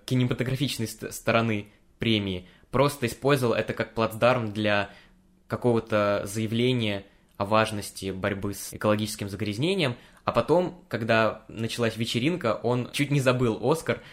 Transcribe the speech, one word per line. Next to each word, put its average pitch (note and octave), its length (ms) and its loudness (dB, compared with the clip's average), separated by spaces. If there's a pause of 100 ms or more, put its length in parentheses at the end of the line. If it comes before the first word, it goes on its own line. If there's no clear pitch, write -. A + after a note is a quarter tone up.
кинематографичной B2+ 840 0
ст-, - 240 -10
стороны A2+ 560 0 (300)
премии, G2+ 500 0 (220)
просто C3+ 380 2
использовал B2+ 460 2
это A2+ 200 -2
как - 200 -6
плацдарм A2+ 580 0
для G#2 380 0 (580)
какого-то G#2+ 760 2
заявления A2 800 0 (320)
о G#2 80 -2
важности G#2 680 0
борьбы G2 420 -4
с - 200 -12
экологическим G#2 560 -2
загрязнением, B2 640 -2 (280)
а - 80 -2
потом, D#3+ 560 2
когда A2 600 0
началась A2 480 -2
вечеринка, A#2+ 640 0
он A#2+ 280 0
чуть C#3 200 0
не D3 80 4
забыл B2 420 2
Оскар, C3 400 0 (120)